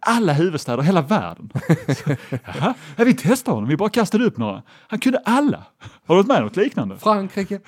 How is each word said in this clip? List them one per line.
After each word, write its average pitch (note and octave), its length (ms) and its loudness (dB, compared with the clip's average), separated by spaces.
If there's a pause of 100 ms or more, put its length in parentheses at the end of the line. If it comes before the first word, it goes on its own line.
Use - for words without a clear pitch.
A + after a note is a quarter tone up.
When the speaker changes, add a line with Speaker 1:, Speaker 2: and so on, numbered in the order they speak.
Speaker 1:
alla A3+ 320 0
huvudstäder C#3+ 500 -2
i C#3+ 40 0
hela F3+ 160 4
världen." B2+ 480 -4 (180)
<laughs> D3+ 280 0
Så, - 140 -6 (200)
"Jaha, C3+ 440 -4 (220)
ja, A#3 80 2
vi B3 100 6
testade A3 420 0
honom, G#2+ 120 -2
vi D3+ 80 2
bara G3 120 0
kastade A3 360 0
upp A3 120 0
några. G#2 260 -4 (260)
Han A3 100 -6
kunde - 260 0
alla." B3+ 420 0 (400)
Har D#3+ 100 4
du G3 60 8
varit F#3+ 40 0
med B3+ 120 2
om C3 60 2
något G#2 120 -8
liknande? C3+ 420 -2
Speaker 2:
Frankrike. G3+ 680 -2